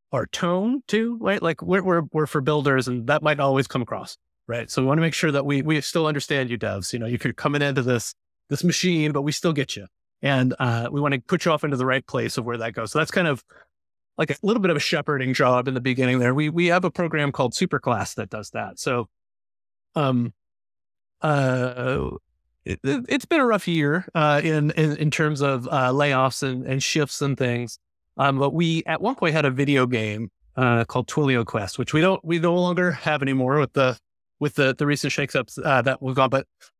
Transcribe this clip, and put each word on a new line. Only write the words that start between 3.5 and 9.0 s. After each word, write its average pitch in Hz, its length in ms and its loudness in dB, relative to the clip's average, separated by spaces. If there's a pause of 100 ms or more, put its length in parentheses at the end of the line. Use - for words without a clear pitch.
come 131 160 -2
across, - 340 -8 (300)
right? 117 240 -6
So - 100 -2
we 131 80 2
wanna 151 140 4
make 165 100 2
sure - 180 0
that 139 140 0
we, 143 160 0
we 156 220 0
still 165 240 -2
understand 143 420 -2
you 120 80 -4
devs. 101 380 -6
You 123 40 -6
know, 117 60 -6
you're 120 140 -4 (160)
coming 147 260 -2
into 139 220 0
this, 120 320 -2 (340)
this 147 160 -4
machine, 165 480 2